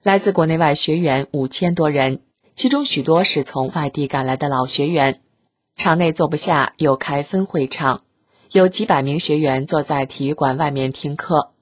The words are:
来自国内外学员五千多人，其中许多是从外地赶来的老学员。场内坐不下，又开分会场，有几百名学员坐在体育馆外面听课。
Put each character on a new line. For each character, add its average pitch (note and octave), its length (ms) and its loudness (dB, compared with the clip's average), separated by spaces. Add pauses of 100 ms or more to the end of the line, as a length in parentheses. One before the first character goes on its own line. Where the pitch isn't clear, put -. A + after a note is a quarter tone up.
来 G3 160 4
自 G3 120 2
国 F3+ 140 2
内 D#3+ 140 2
外 D3+ 160 4
学 D#3 240 0
员 C#3 320 0
五 C3+ 180 -2
千 F3 260 0
多 D#3+ 140 2
人， C3+ 320 0 (340)
其 - 140 0
中 C#4 160 2
许 D3 180 -2
多 E3 220 2
是 D3+ 200 2
从 C3 260 -4
外 D3+ 180 -4
地 C#3+ 180 -4
赶 C3+ 200 -4
来 C3 100 -2
的 C#3+ 140 -4
老 B2+ 160 0
学 C#3+ 220 0
员。 C#3 340 0 (520)
场 E3+ 220 2
内 E3+ 160 2
坐 D#3 160 0
不 D#3 80 -2
下， D3+ 400 0
又 D3 180 2
开 C#3+ 280 -4
分 F#3+ 240 -2
会 C#3 200 -2
场， - 380 -2 (480)
有 F#3 160 6
几 G#3 160 -2
百 E3 160 2
名 C#3 180 -2
学 D3+ 200 0
员 C3+ 260 0
坐 D3+ 180 -2
在 C#3 220 -2
体 C3+ 240 -6
育 D3+ 60 -2
馆 C3+ 240 -2
外 D3+ 120 0
面 C3 220 -4
听 D3 240 -8
课。 - 460 -2